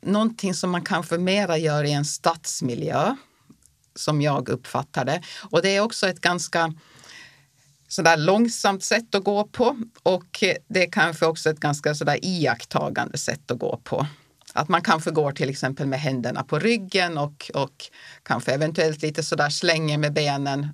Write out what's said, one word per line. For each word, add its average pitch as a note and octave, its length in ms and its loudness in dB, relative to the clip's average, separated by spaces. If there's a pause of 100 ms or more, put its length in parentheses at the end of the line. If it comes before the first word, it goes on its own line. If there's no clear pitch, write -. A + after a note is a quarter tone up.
någonting G#3 480 0
som F3+ 160 -2
man F3 120 -2
kanske E3+ 360 -2
mera F#3 400 2
gör D3+ 260 0
i D3 80 2
en C#3+ 120 0
stadsmiljö, D#3 1120 -2 (800)
som D3+ 260 0
jag D3+ 260 2
uppfattar - 560 -4
det. D#3 180 -2 (280)
Och E3+ 120 4
det G3 140 4
är G3 40 4
också G#3+ 280 0
ett F3+ 120 -4
ganska E3+ 520 0 (1160)
sådär E3 280 6
långsamt G3 680 2
sätt A3+ 300 -2
att G3 100 2
gå G#3 200 2
på. B3 320 0 (260)
Och F3+ 420 0 (240)
det F#3 180 2
är F3 60 -12
kanske E3 340 2
också D#3+ 240 0
ett D3+ 100 -4
ganska D3 340 0
sådär D3 280 0
iakttagande D3 960 -2
sätt - 320 -6
att - 80 -2
gå - 260 -4
på. - 220 -2 (460)
Att D3+ 160 -2
man F3 140 2
kanske E3 280 0
går D3+ 220 0
till C#3 180 -2
exempel C3+ 360 -4
med C3+ 140 -2
händerna C3 440 -2
på D3+ 140 -2
ryggen F#3 600 0
och, D3 360 -6
och C#3 300 -4 (380)
kanske B2+ 300 -2
eventuellt D#3 500 0
lite D#3 200 -2
sådär D3 280 0
slänger D#3+ 480 0
med D3 140 0
benen C#3+ 600 -2